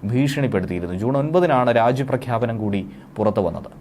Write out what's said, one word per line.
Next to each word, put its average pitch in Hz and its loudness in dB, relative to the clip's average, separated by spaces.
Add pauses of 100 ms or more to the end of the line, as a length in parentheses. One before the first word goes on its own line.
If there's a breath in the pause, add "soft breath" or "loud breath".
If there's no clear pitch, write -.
(100)
ഭീഷണിപ്പെടുത്തിയിരുന്നു. 98 0
ജൂൺ 131 0
ഒൻപതിനാണ് 147 2
രാജ്യപ്രഖ്യാപനം 120 0
കൂടി 101 -2 (360 loud breath)
പുറത്തു 107 2
വന്നത്. - -8 (100)